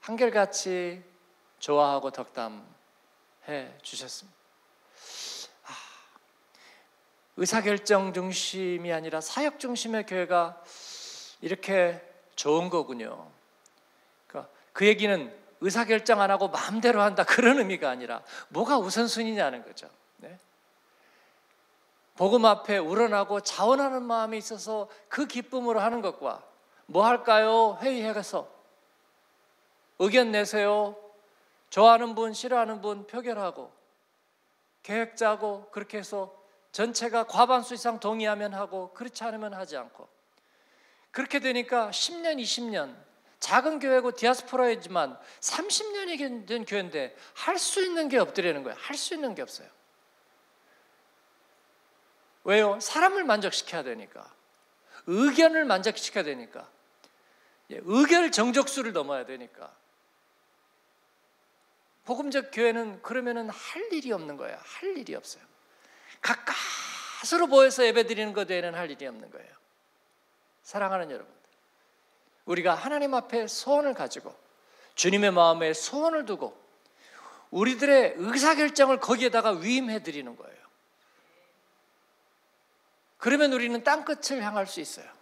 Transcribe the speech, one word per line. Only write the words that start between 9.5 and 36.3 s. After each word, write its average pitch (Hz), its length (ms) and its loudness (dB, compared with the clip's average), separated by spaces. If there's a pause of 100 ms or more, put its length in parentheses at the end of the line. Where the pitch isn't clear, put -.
중심의 226 460 -4
교회가 175 560 0 (800)
이렇게 175 580 0 (360)
좋은 165 340 0
거군요. 120 600 -6 (960)
그러니까 - 260 -14 (200)
그 196 120 0
얘기는 202 500 2 (260)
의사결정 214 600 2
안 196 80 4
하고 196 200 2
마음대로 214 520 2
한다 202 220 4
그런 254 340 6
의미가 190 320 -2
아니라 120 320 -8 (280)
뭐가 254 280 0
우선순위냐는 214 840 -2
거죠. - 260 -20 (280)
네? 180 200 -20 (1800)
복음 220 300 4
앞에 208 320 4
우러나고 202 640 0
자원하는 262 640 2
마음이 226 340 -4
있어서 214 520 -8 (180)
그 - 180 -4
기쁨으로 240 540 -4
하는 233 220 0
것과 147 420 -6 (460)
뭐 180 160 4
할까요? 226 760 6
회의해서 220 680 -4 (1500)
의견 220 320 4
내세요. 208 640 2 (720)
좋아하는 226 460 8
분, 226 180 -4
싫어하는 226 460 0
분 202 280 -8
표결하고 208 640 -8 (1120)
계획 226 340 -4
짜고 208 540 0
그렇게 202 260 -10
해서 196 360 -8 (380)